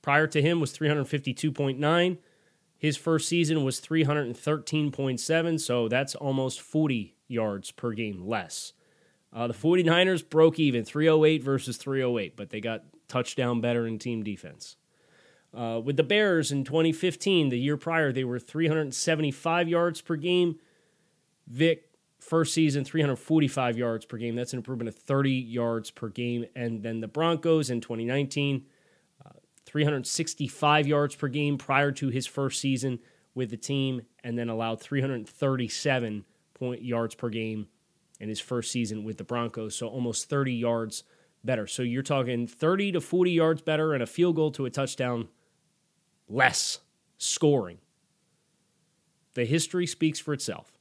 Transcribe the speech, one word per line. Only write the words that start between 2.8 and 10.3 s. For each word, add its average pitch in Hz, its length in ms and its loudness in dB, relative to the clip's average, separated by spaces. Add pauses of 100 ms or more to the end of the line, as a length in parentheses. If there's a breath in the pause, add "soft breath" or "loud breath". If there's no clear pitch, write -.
first 160 320 0
season 160 340 2
was 131 160 -2
three 160 260 2
hundred 147 200 2
and 117 100 -8
thirteen 151 560 -2
point 135 280 -2
seven, 165 400 0
so 123 280 0
that's 131 280 -2
almost 135 460 -2
forty 117 540 -2 (120)
yards 107 420 -4
per - 220 -6
game 104 340 -6
less. 98 480 -6 (580 soft breath)
Uh, 117 140 -4
the 117 80 -2
forty-niners 175 680 4
broke 160 340 6